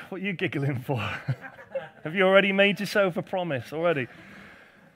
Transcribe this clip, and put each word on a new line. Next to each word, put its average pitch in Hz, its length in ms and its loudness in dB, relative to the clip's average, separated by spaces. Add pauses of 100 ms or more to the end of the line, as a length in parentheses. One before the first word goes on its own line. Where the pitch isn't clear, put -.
what 185 100 -8
are 185 40 -6
you 202 100 -2
giggling 143 460 -2
for? 135 180 -2
<laughs> - 1080 -8
Have 156 100 -8
you 196 100 2
already 196 280 6
made 196 280 4
yourself 196 360 0
a 185 60 -2
promise 170 500 -4
already? 156 360 0 (880)